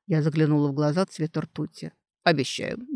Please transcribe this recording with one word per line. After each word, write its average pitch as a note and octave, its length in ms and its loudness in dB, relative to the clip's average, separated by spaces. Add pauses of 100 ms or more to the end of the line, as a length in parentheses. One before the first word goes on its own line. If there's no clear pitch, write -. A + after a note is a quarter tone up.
я D#3 160 2
заглянула D3+ 460 2
в C#3 60 -2
глаза D3+ 320 0
цвета D#3 360 -6
ртути. D#3+ 520 -10 (300)
"Обещаю, - 540 0 (180)